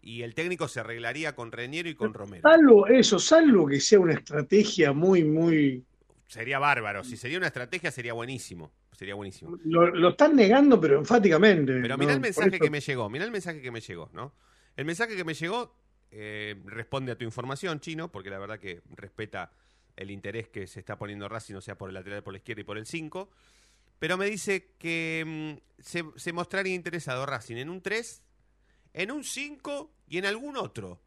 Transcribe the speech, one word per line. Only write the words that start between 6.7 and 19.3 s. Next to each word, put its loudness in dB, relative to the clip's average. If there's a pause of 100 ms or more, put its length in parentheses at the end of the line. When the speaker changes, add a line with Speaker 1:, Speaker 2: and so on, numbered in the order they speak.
Speaker 1:
Si -12
sería -8
una -2
estrategia, -8
sería -10
buenísimo. -12 (200)
Sería -14
buenísimo. -14
Speaker 2:
Lo, 4
lo 4
están 4
negando, 8
pero 4
enfáticamente, 4 (100)
Speaker 1:
Pero -4
Speaker 2:
¿no? -6
Speaker 1:
mirá 0
el 0
Speaker 2:
Por -4
Speaker 1:
mensaje 0
Speaker 2:
eso -6
Speaker 1:
que 2
me -6
llegó, -6
mirá -8
el -10
mensaje -10
que -12
me -10
llegó, -16
¿no? -14 (440)
El -10
mensaje -6
que -8
me -6
llegó, -8 (380)
eh, -12
responde -10
a -12
tu -10
información, -10
Chino, -12
porque -16
la -12
verdad -14
que -14 (160)
respeta -14 (440)